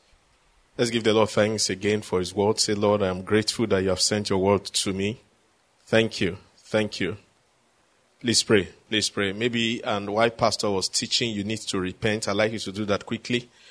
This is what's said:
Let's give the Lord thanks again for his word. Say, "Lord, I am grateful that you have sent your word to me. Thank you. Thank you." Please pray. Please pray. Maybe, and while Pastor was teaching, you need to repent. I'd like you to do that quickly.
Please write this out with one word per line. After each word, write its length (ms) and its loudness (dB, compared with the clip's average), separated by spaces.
Let's 140 2
give 140 0
the 100 4
Lord 160 4
thanks 400 0
again 320 0
for 160 -2
his 160 -4
word. 260 2
Say, 140 0
"Lord, 300 2
I 40 2
am 140 -2
grateful 460 0
that 160 2
you 60 2
have 120 0
sent 300 0
your 80 2
word 260 4
to 260 -4
me. 300 -4
Thank 340 2
you. 200 -2
Thank 420 -2
you." 180 -4
Please 220 0
pray. 280 4
Please 200 0
pray. 240 -4
Maybe, 500 -2
and 280 -4
while 200 4
Pastor 400 0
was 180 0
teaching, 420 -2
you 120 -4
need 160 -4
to 200 -6
repent. 480 -2
I'd 100 -2
like 160 2
you 60 -6
to 120 -8
do 140 -6
that 200 -2
quickly. 440 -4